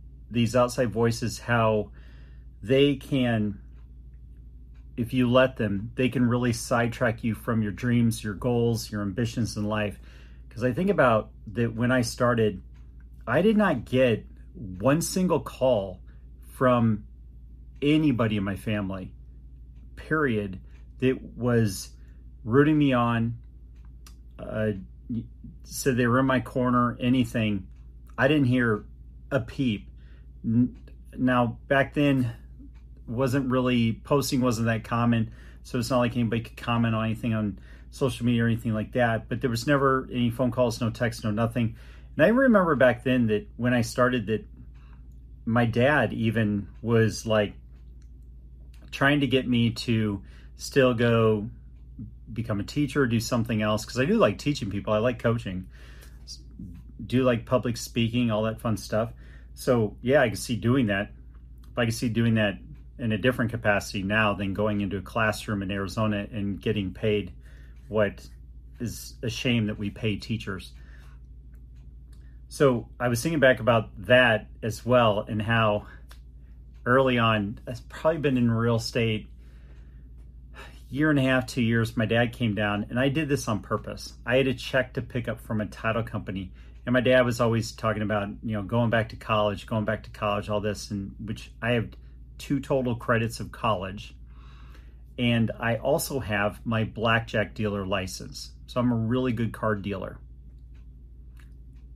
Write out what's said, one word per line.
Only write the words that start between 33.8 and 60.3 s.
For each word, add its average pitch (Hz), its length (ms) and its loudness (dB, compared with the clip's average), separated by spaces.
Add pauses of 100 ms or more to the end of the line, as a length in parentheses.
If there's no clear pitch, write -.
posting 139 480 0
wasn't 117 260 0
that 113 160 0
common, 117 480 2 (320)
so - 140 -6
it's 117 120 -2
not 127 100 2
like 120 160 2
anybody 117 260 0
could - 160 -14
comment 117 380 0
on 110 100 0
anything 113 280 -2
on 107 260 -2 (320)
social 120 340 -2
media 120 180 2
or 117 40 2
anything 113 260 0
like 107 200 -4
that, 117 360 0
but 123 120 -4
there 131 80 2
was 113 180 -4
never 135 440 4
any 120 180 2
phone 120 220 0
calls, 120 300 0
no 117 80 0
texts, 117 340 -2
no 110 80 -2
nothing. 113 440 0 (400)
And 147 100 6
I 190 40 8
remember 220 460 4
back 120 280 4
then 127 240 2
that 107 200 0 (100)
when 123 160 0
I 120 80 4
started 123 460 0
that 107 180 -4 (1000)
my 117 200 2
dad 120 480 4
even 110 540 2 (140)
was, 113 440 2
like, 107 280 2 (1400)
trying 143 240 4
to 139 80 2
get 127 180 2
me 117 260 4
to 110 500 0 (340)
still 127 380 4
go 113 560 4 (840)
become 107 300 -4
a - 20 -8
teacher, 139 420 0
do 117 140 2
something 113 420 0
else, 107 220 0
'cause - 160 -4
I 131 60 2
do 208 120 2
like 113 200 4
teaching 139 320 -4
people. 98 240 -2
I 107 60 4
like 123 200 0
coaching, 104 480 -2 (560)
s-, - 160 -16 (640)
do 123 180 2
like 120 220 2
public 120 300 0
speaking, 117 560 0
all 107 120 2
that 110 180 -4
fun 110 160 -2
stuff. 113 340 -2 (420)
So 117 480 2
yeah, 135 200 4
I 120 80 4
can 95 80 -4